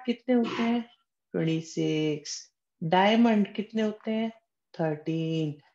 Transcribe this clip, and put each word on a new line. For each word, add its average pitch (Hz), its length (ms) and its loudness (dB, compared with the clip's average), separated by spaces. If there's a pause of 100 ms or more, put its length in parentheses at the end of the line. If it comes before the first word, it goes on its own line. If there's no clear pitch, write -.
कितने 240 280 -2
होते 233 280 0
हैं? 233 200 0 (520)
ट्वेंटी 160 260 0
सिक्स। 156 760 -4 (460)
Diamond 208 720 4
कितने 220 280 -4
होते 214 280 -4
हैं? 220 200 -2 (440)
थर्टीन। 160 800 -2 (200)